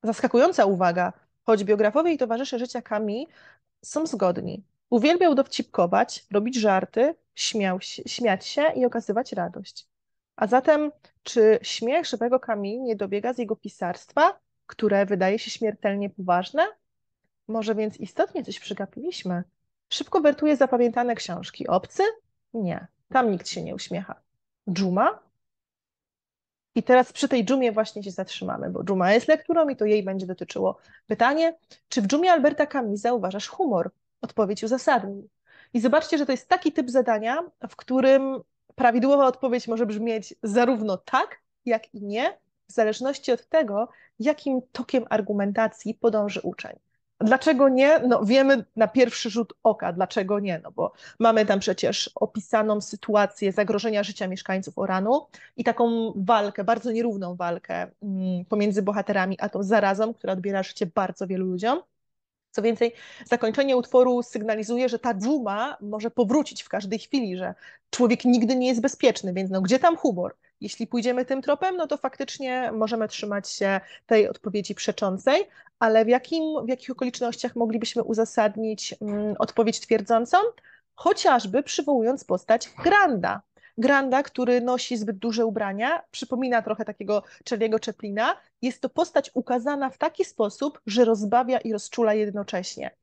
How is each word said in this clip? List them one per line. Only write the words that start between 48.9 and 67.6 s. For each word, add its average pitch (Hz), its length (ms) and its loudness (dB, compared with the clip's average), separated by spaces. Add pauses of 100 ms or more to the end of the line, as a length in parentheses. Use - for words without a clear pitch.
rzut 220 240 -4 (100)
oka, 208 300 2
dlaczego 190 460 -2
nie, 185 240 -4
no - 80 -16
bo - 200 -4 (280)
mamy 226 260 6
tam 202 140 2
przecież - 560 -2
opisaną 214 680 -2
sytuację 202 680 -2
zagrożenia 208 520 0
życia 202 240 -8
mieszkańców 190 500 -6
Oranu 196 500 0 (300)
i 240 60 -6
taką 233 520 0
walkę, 202 480 0
bardzo 226 280 0
nierówną 202 440 -4
walkę, 175 560 -6 (120)
mm, 185 420 -4
pomiędzy 208 360 0
bohaterami 190 580 -2
a 202 100 -6
tą 196 140 -4
zarazą, 208 500 2
która - 200 -6
odbiera 190 300 -4
życie - 220 -6
bardzo 185 420 -4
wielu 185 180 -4
ludziom. 208 360 -2 (680)
Co 220 100 -4
więcej, 233 320 0 (320)
zakończenie 254 520 0
utworu 247 460 4
sygnalizuje, 226 640 -2
że 226 100 -4
ta 233 140 -2
dżuma 220 680 -2
może 208 300 -8
powrócić 247 520 0
w - 60 -20
każdej 196 300 -6
chwili, 214 380 -4
że 180 160 -6 (360)